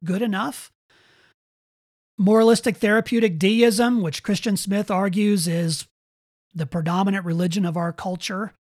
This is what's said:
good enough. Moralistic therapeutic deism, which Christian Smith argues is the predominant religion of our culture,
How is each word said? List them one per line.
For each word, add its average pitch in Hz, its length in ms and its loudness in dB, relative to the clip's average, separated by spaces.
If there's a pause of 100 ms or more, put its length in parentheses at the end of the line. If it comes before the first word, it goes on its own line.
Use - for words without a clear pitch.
good 185 180 -2
enough. 226 500 -4 (1400)
Moralistic 220 640 4
therapeutic 220 640 0
deism, 233 640 2
which 160 200 -4
Christian 202 340 -2
Smith 202 360 -2
argues 196 560 0
is 165 400 -2 (640)
the 160 140 -6
predominant 180 580 -2
religion 175 400 0
of 165 100 -2
our 170 160 -2
culture, 185 640 -8 (120)